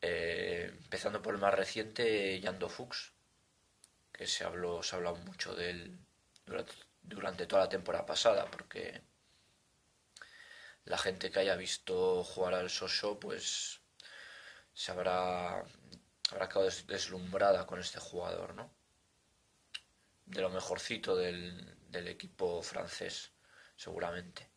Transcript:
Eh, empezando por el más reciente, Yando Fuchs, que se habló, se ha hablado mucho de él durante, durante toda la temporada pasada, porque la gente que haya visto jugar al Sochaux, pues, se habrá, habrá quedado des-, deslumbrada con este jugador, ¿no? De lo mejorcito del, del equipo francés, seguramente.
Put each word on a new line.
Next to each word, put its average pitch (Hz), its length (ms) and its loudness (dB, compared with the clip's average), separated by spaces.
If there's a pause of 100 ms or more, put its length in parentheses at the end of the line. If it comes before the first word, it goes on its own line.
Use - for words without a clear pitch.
Eh, 87 680 0 (140)
empezando 101 380 -2
por 104 120 0
el 101 60 0
más 98 140 8
reciente, 101 880 2
Yando 92 260 -2
Fuchs, - 460 -8 (960)
que - 160 -8
se - 160 0
habló, 87 400 0
se - 120 -2
ha - 20 0
hablado 87 180 0
mucho 90 400 -8
de 87 140 -2
él 175 300 -8 (460)
durante, - 280 -6 (280)
durante 92 460 -4
toda 95 140 8
la 92 80 8
temporada 90 360 0
pasada, - 460 4
porque - 500 -8 (1900)
la 87 120 0
gente 92 320 0
que 98 80 2
haya 95 160 6
visto 90 680 2
jugar 90 300 0
al 92 160 2
Sochaux, 101 500 0
pues, - 640 -4 (880)
se - 200 -4
habrá, 90 760 2 (640)
habrá 98 180 -2
quedado 98 180 4
des-, 92 200 -2
deslumbrada 92 800 2
con 90 140 -6
este 90 200 -6
jugador, 87 540 -6
¿no? 110 180 -12 (1600)
De 95 140 -4
lo 92 100 2
mejorcito 92 640 0
del, 90 600 -2 (140)
del 87 180 -4
equipo 87 540 -2
francés, - 680 -6 (440)
seguramente. 87 800 -4